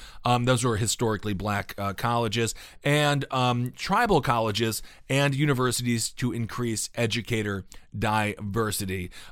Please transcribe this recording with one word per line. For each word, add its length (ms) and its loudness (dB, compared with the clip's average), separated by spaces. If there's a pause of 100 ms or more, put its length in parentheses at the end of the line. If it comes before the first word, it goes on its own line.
(240)
Um, 200 4
those 180 4
were 140 2
historically 560 0
black, 440 -2
uh, 180 -4
colleges 600 0 (300)
and, 480 2
um, 440 0
tribal 440 2
colleges 640 0 (260)
and 260 4
universities 760 2
to 200 -2
increase 640 -4
educator 720 -2 (340)
diversity. 1120 0 (220)